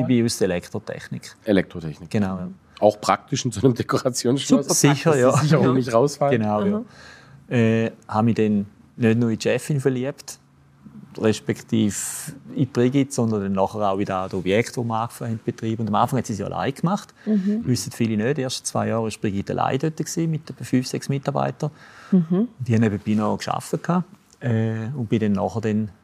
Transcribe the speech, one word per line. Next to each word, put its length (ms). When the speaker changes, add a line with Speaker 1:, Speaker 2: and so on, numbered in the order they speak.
Speaker 1:
mal. 40
Speaker 2:
bin 180
aus 120
der 80
Elektrotechnik. 920
Speaker 1:
Elektrotechnik. 640
Speaker 2:
Genau, 260
ja. 100
Speaker 1:
Auch 200
praktisch 440
in 60
so 100
einem 120
Dekorationsschloss, 960
Speaker 3:
Super 80
Speaker 2:
Sicher, 360
Speaker 3:
praktisch. 100
Speaker 2:
ja. 100
Speaker 1:
dass 80
die 80
Sicherungen 240
Speaker 2:
Ja. 60
Speaker 1:
nicht 160
rausfallen. 460
Speaker 2:
Genau, 240
ja. 160
Speaker 3:
Mhm. 60
Speaker 2:
Äh, 420
habe 180
mich 100
dann 320
nicht 220
nur 140
in 80
die 20
Chefin 380
verliebt, 580
respektive 800
in 160
Brigitte, 420
sondern 280
dann 120
nachher 380
auch 80
wieder 180
an 120
das 100
Objekt, 380
das 60
wir 120
angefangen 360
haben 80
zu 60
betreiben. 360
Und 80
am 60
Anfang 240
hat 80
sie 60
es 60
ja 80
allein 260
gemacht. 400
Speaker 3:
Mhm. 400
Speaker 2:
Wissen 260
viele 260
nicht, 200
die 40
ersten 240
zwei 240
Jahre 140
war 80
Brigitte 320
allein 260
dort 180
gewesen, 340
mit 180
etwa 140
fünf, 240
sechs 220
Mitarbeitern. 600
Speaker 3:
Mhm. 360
Speaker 2:
Die 140
haben 80
nebenbei 320
noch 240
gearbeitet 460
gehabt, 240
äh, 560
und 140
bin 100
dann 140
nachher 280
dann 280